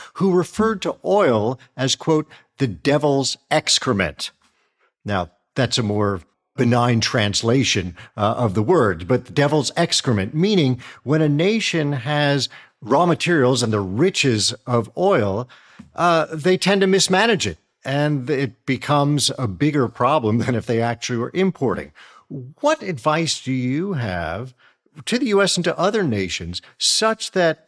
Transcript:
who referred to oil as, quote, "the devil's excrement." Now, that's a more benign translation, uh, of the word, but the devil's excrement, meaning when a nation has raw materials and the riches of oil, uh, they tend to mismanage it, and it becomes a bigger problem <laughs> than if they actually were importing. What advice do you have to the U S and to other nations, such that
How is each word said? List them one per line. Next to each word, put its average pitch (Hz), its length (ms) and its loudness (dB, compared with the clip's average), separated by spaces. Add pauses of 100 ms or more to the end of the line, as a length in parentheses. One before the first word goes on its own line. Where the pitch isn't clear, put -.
(160)
who 190 180 2
referred 202 480 0
to - 240 -6
oil 131 520 2 (200)
as, 131 180 0
quote, 156 320 0 (300)
"the 135 100 0
devil's 139 720 0 (120)
excrement." 104 840 -2 (720)
Now, 95 240 -2 (260)
that's 127 220 0
a 123 60 0
more 101 380 -2 (360)
benign 120 420 2
translation, 107 960 0 (220)
uh, 107 200 0
of 107 180 0
the 107 80 2
word, 107 440 2
but 123 180 0
the - 80 -18
devil's 147 440 2
excrement, 123 560 0
meaning 156 480 2 (220)
when 156 180 2
a 156 80 2
nation 160 640 0
has 139 560 0 (320)
raw 139 240 2
materials 143 580 2
and 110 80 0
the 104 100 0
riches 113 720 0 (120)
of 120 320 0
oil, 123 500 0 (480)
uh, 165 380 2
they 180 240 0
tend 196 240 2
to 196 60 2
mismanage 190 580 2
it, 90 120 -6 (260)
and 143 460 -2
it 135 360 -4
becomes 143 720 0
a 127 120 -4
bigger 139 400 0
problem 120 480 0
<laughs> 113 80 0
than 123 100 0
if 104 100 -4
they 117 160 0
actually 117 360 -4
were 117 160 -6
importing. 135 580 -2 (720)
What 302 200 0
advice 156 600 -2
do 131 100 -6
you 135 420 -2
have 98 600 -6 (520)
to 240 140 -2
the 262 80 -2
U 196 140 4
S 190 160 2
and 175 80 -2
to 165 120 -2
other 202 260 0
nations, 90 580 -4 (160)
such - 540 0
that 165 360 0